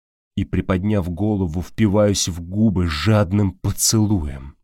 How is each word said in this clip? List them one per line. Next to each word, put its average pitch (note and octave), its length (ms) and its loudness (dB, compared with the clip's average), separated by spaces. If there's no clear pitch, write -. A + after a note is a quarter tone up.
и, G2+ 100 -4
приподняв F#2 640 -2
голову, F#2 520 -2
впиваюсь G#2 680 2
в E2+ 120 -8
губы F#2 460 0
жадным G2 640 2
поцелуем. F2+ 1120 -2